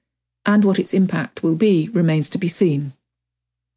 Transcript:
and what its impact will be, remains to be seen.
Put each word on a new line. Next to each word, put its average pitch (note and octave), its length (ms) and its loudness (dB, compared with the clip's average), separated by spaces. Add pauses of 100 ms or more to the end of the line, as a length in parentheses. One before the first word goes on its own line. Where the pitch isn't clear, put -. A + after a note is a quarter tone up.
(460)
and G#3 180 4
what G3 160 2
its F#3 140 -4
impact F3+ 500 -2
will E3 120 0
be, F3+ 340 2
remains D#3+ 400 0
to - 80 -4
be F3+ 100 -4
seen. D3 460 -2 (840)